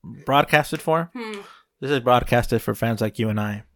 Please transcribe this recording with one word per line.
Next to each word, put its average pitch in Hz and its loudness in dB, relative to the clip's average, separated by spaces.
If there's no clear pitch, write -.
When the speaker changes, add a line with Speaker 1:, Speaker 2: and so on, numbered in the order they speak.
Speaker 1:
broadcasted 147 0
for? 165 0
Speaker 2:
Hmm. 220 -10
Speaker 1:
This 131 -8
is 139 0
broadcasted 120 2
for - -4
fans 113 -2
like 107 -2
you 110 -2
and 107 -2
I. 104 -6